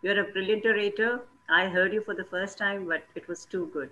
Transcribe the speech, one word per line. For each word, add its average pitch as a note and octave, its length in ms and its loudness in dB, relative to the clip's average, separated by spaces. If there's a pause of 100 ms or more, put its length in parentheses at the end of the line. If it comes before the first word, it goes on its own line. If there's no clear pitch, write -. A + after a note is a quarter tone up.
You're G3 180 2
a G3+ 120 -2
brilliant G3+ 320 0
orator. A3 580 2 (260)
I F3 180 6
heard F#3 260 2
you G#3+ 100 0
for G#3 120 -6
the F3+ 100 -6
first F#3 320 -6
time, G3+ 300 -2
but D#3+ 160 -2 (140)
it D3+ 100 -12
was F3 200 -8
too F3+ 260 -4
good. C3+ 200 -6